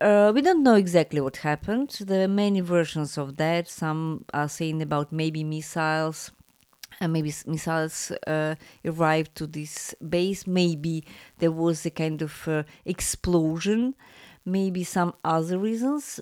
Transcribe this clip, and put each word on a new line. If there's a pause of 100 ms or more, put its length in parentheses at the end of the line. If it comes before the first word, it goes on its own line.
uh,
we
don't
know
exactly
what
happened. (120)
There
are
many
versions
of
that.
Some
are
saying
about
maybe
missiles, (680)
uh,
maybe
s-,
missiles, (140)
uh, (280)
arrived
to
this (160)
base.
Maybe (320)
there
was
a
kind
of,
uh, (220)
explosion, (500)
maybe
some (100)
other
reasons.